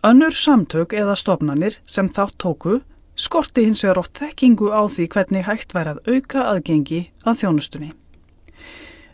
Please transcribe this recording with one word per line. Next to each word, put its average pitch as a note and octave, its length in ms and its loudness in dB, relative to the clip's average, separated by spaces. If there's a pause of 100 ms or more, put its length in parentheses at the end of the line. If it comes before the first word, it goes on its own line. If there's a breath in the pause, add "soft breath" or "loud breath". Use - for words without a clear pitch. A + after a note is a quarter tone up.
Önnur C4+ 300 6
samtök E3+ 600 0
eða G3+ 220 -2
stofnanir E3 720 -2
sem G3 240 -2
þátt - 320 -4
tóku F#3+ 400 -4 (360)
skorti - 480 0
hins G#3+ 200 0
vegar F#3 160 2
oft - 180 -12
þekkingu A#3 540 2
á G#3+ 160 2
því E3+ 240 -4
hvernig F#3+ 340 -2
hægt A3 300 -8
væri D#3 180 -4
að - 160 -18
auka C4 400 -2
aðgengi D#3+ 480 -2 (260)
að A3+ 160 0
þjónustunni. D#3 520 -2 (1200 loud breath)